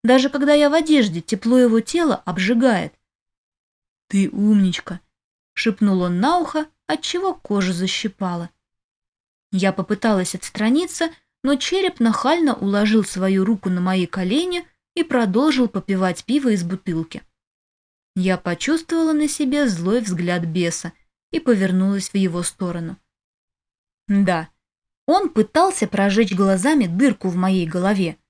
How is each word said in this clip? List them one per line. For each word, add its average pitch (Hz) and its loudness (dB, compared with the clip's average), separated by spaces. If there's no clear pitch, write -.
Даже 254 4
когда 285 2
я 294 4
в 294 0
одежде, 269 2
тепло 226 0
его 233 4
тела 311 0
обжигает. 196 0
«Ты 196 0
умничка», 196 0
шепнул 196 0
он 175 -2
на 302 2
ухо, 311 -4
отчего 359 -4
кожу 190 -2
защипало. 180 -6
Я 190 0
попыталась 196 -2
отстраниться, 302 -2
но 277 0
Череп 359 -2
нахально 262 2
уложил 208 2
свою 190 0
руку 196 -2
на 180 -2
мои 185 0
колени — 311 -2
и 339 0
продолжил 254 2
попивать 190 -2
пиво 262 0
из 190 0
бутылки. 170 -6
Я 185 0
почувствовала 320 -2
на 302 0
себе 285 0
злой 190 0
взгляд 180 -4
беса 170 -4
и 330 -4
повернулась 196 0
в - -12
его 175 0
сторону. 175 -8
Да, 185 0
он 359 2
пытался 240 0
прожечь 202 0
глазами 196 2
дырку 196 0
в 180 -2
моей 185 0
голове. 185 -2